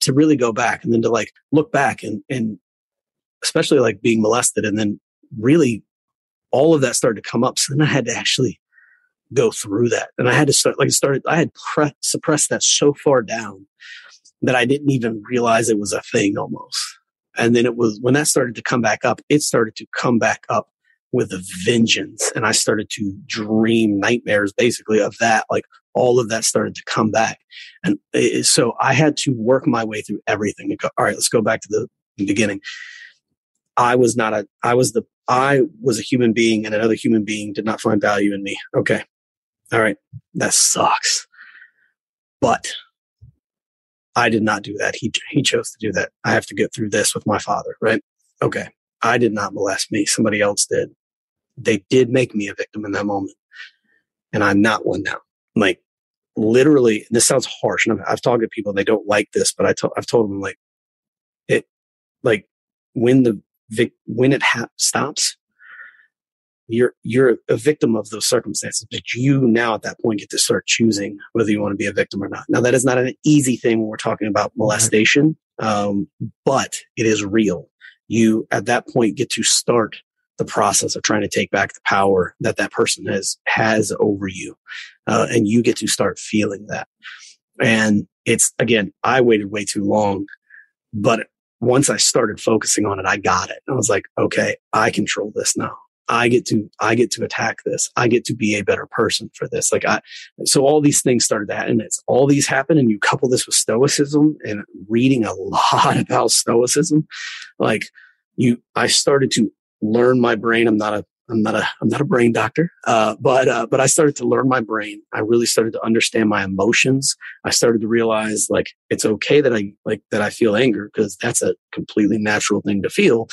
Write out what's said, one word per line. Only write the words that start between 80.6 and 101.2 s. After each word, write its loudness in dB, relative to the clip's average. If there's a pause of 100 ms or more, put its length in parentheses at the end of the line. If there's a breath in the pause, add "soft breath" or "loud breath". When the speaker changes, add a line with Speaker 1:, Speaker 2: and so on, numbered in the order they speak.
Speaker 1:
of -12
trying 0
to -2
take -2
back -2
the -20
power 2
that -2
that -4
person -2
has, -4 (100)
has 0
over 0
you. -10 (500 loud breath)
Uh, 0
and 2
you 4
get 0
to -6
start -2
feeling -4
that. -10 (720 loud breath)
And 2 (180)
it's, 0
again, 0 (100)
I 2
waited 4
way -6
too -6
long, 0 (720 soft breath)
but 0 (320)
once 2
I -2
started 0
focusing 0
on -4
it, -4
I 0
got -2
it. -12 (100)
I -2
was 0
like, 0 (140)
"Okay, -2 (160)
I 2
control -4
this -2
now. -6 (320)
I 2
get 2
to, -2 (100)
I 0
get 2
to -6
attack -6
this. -4
I 2
get 2
to -4
be -2
a -4
better -2
person -2
for -10
this." -4
Like, -2
I, 0 (460 loud breath)
so 2
all 6
these 2
things 2